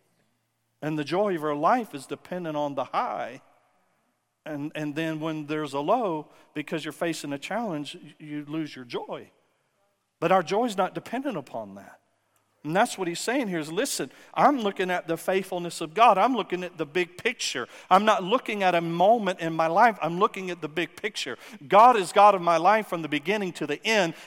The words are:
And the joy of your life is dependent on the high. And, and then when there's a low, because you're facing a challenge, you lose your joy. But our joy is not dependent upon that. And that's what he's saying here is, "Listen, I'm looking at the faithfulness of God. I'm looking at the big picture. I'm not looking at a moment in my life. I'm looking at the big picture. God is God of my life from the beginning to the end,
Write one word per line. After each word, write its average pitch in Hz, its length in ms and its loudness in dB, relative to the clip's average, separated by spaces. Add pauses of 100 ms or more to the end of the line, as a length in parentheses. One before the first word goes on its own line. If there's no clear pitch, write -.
(800)
And 156 160 -4
the 151 60 -4
joy 180 320 -2
of 151 60 -6
your 151 120 -2
life 196 400 0
is 135 120 -12
dependent 160 500 -8
on 147 200 -4
the 131 100 -4
high. 151 560 -6 (1040)
And, 151 280 -8
and 151 220 -6
then 160 240 -4
when 156 260 -6
there's 151 280 -6
a 139 80 -2
low, 175 460 -2 (260)
because 151 320 -6
you're 147 80 -8
facing 156 400 -6
a 139 40 -6
challenge, 170 600 -8 (220)
you 147 280 -10
lose 151 260 -8
your 127 120 -16
joy. 151 460 -10 (920)
But 165 100 2
our 190 100 4
joy 196 240 -2
is 208 120 -4
not 175 180 -2
dependent 262 400 -8
upon 110 400 -10
that. - 240 -20 (640)
And 156 100 -4
that's 226 220 0
what 185 100 -6
he's 170 140 -4
saying 240 260 -2
here 175 120 -4
is, 151 120 -6
"Listen, 175 400 -4 (220)
I'm 247 260 4
looking 196 320 -2
at 175 160 -2
the 165 80 -2
faithfulness 180 640 -4
of 160 140 -8
God. 214 240 6
I'm 240 180 2
looking 180 300 -4
at 170 120 -12
the 156 80 -4
big 175 320 -4
picture. 143 520 -4 (200)
I'm 190 140 8
not 214 180 4
looking 208 420 -2
at 180 120 4
a 170 60 2
moment 185 580 2
in 165 140 -4
my 160 140 2
life. 202 340 4
I'm 170 180 -2
looking 190 300 0
at 175 100 -10
the 156 80 -8
big 156 300 -6
picture. 202 400 -8 (280)
God 220 300 8
is 180 160 -2
God 202 240 8
of 180 60 -2
my 170 160 4
life 202 300 4
from 175 140 -4
the 151 60 -6
beginning 175 460 -2
to - 120 -8
the 147 200 -6
end, 202 280 2 (140)